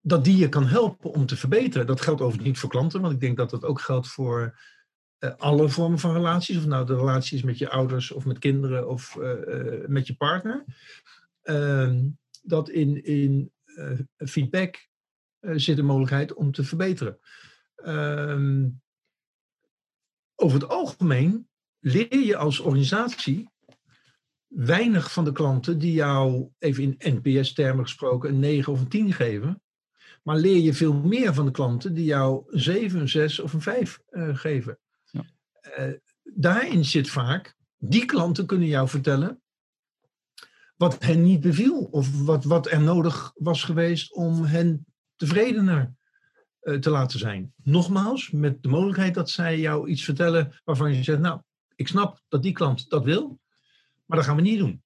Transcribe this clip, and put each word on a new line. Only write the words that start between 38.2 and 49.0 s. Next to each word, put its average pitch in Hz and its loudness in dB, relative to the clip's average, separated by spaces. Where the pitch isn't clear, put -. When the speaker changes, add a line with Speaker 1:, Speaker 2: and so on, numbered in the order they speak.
Speaker 1:
kunnen 180 0
jou 135 2
vertellen 147 -2
wat 170 0
hen 165 4
niet 180 6
beviel 190 2
of 139 0
wat, 143 2
wat 160 2
er 156 2
nodig 160 2
was 165 -2
geweest 170 -2
om 165 0
hen 160 0
tevredener, 180 2
eh, 151 -4
te 143 0
laten 131 0
zijn. 101 -6
Nogmaals, 190 2
met 147 -2
de 135 -2
mogelijkheid 185 2